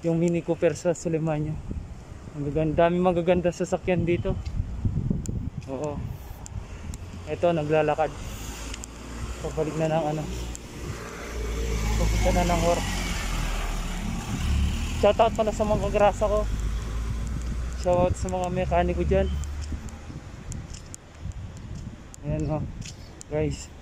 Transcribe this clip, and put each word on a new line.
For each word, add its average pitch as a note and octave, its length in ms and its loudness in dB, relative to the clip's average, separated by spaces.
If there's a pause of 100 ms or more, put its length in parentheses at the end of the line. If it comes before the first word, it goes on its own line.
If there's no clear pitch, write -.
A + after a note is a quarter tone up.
yung E3 160 4
Mini E3+ 240 4
Cooper E3 320 2
sa - 160 0
Sulemania. D#3 640 0 (800)
Ang D3 160 -4
gaganda, D#3 320 4
daming F3+ 240 6
magaganda F3 480 4
sasakyan F3+ 480 0
dito. F3 320 2 (1400)
Oo. C#3+ 240 -4 (1400)
Ito, E3+ 240 4
naglalakad. D3+ 560 2 (1400)
Pabalik D3+ 320 -2
na D#3+ 80 2
ng D#3 240 2
ano. D#3 120 -2 (1700)
Papunta F3 400 4
na F3 160 6
ng E3+ 160 4
work. E3+ 180 4 (2250)
Shoutout A#3 360 6
pala G#3+ 200 2
sa A3+ 80 2
mga G#3+ 240 4
kagrasa G#3 400 4
ko. G#3 160 2 (1400)
Shoutout F3+ 400 4
sa - 80 -2
mga F#3 240 0
mekaniko F3+ 560 2
dyan. F#3+ 240 4 (3000)
Ayan, D3+ 320 0
oh, C#3 40 -2 (680)
guys. D3+ 400 -2 (100)